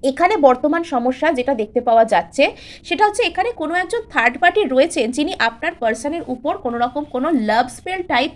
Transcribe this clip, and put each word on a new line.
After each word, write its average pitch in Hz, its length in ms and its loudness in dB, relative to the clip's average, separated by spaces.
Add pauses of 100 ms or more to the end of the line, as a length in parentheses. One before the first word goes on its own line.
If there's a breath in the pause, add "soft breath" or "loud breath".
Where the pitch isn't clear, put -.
এখানে 330 340 2
বর্তমান 294 460 4
সমস্যা 277 500 -2
যেটা 262 220 -2
দেখতে 220 260 -4
পাওয়া 226 240 6
যাচ্ছে 220 460 0 (340 loud breath)
সেটা 403 220 0
হচ্ছে 415 160 0
এখানে 381 280 -2
কোনো 330 240 -6
একজন 370 260 -2 (100)
থার্ড 247 280 0
পার্টি 359 260 2
রয়েছেন 262 460 0
যিনি 302 280 -2
আপনার 233 360 -2
পার্সনের 277 520 -4
উপর 285 300 -6
কোনো 240 220 -6
রকম 254 260 -2
কোনো 277 260 -4
লাভ 233 380 0
স্পেল 370 340 -8
টাইপ 294 340 -2